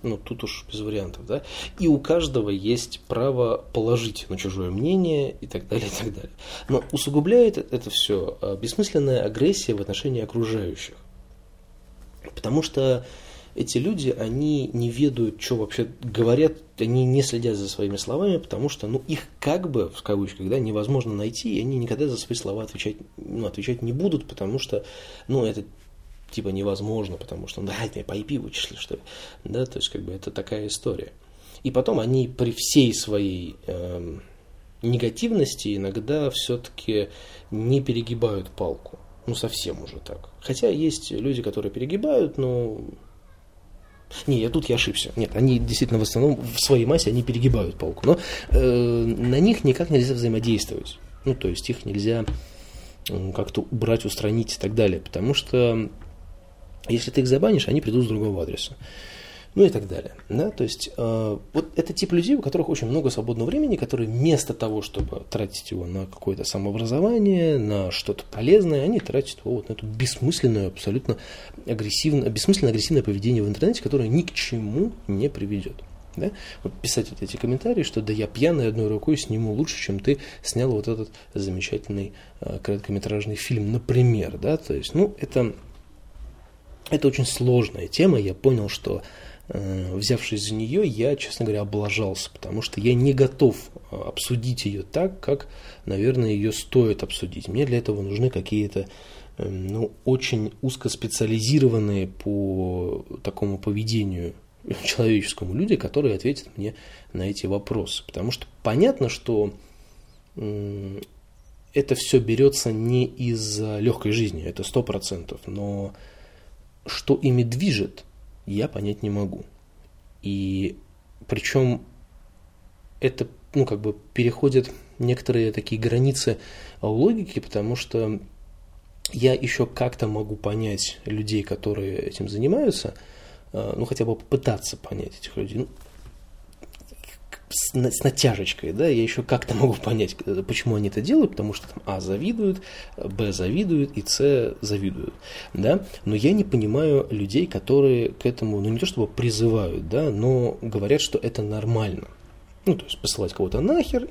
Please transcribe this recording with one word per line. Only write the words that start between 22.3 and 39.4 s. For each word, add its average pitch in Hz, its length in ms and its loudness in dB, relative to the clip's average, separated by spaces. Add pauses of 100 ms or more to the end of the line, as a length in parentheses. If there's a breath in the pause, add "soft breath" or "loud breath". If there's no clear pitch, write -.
слова 104 280 -6
отвечать, - 320 -6 (200)
ну, 104 300 -6
отвечать 117 360 -4
не 117 100 -2
будут, 160 340 0
потому 104 320 -4
что, - 260 -4 (440 loud breath)
ну, 127 160 2
это 110 180 -2 (680)
типа 101 180 -6
невозможно, 98 680 -2
потому - 280 -12
что, 98 140 -12
да, 95 140 -6 (180)
ты 101 100 -10
по - 120 -8
I 107 80 -6
P 135 160 -4
вычислишь, - 400 -8
что - 160 -8
ли, - 60 -12 (440 loud breath)
да, 123 220 -2
то - 120 -10
есть, - 120 -2
как - 100 -6
бы, 90 120 -10
это 95 180 -10
такая 107 360 -6
история. - 460 -6 (500 loud breath)
И 131 80 -2
потом 131 300 2
они 123 260 2
при 123 300 0
всей 123 380 6
своей, 95 600 -2 (100)
эм, 87 560 -8 (580 soft breath)
негативности 120 960 0
иногда 110 540 -2
всё-таки - 800 -2 (400 loud breath)
не 120 320 2
перегибают 113 680 -2
палку, - 500 -8 (280)
ну, 117 80 -2
совсем - 480 -6